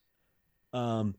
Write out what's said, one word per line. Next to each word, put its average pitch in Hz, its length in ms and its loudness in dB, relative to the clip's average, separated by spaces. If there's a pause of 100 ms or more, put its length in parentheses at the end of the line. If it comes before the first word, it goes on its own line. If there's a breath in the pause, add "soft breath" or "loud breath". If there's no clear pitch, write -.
(760)
um, 113 440 0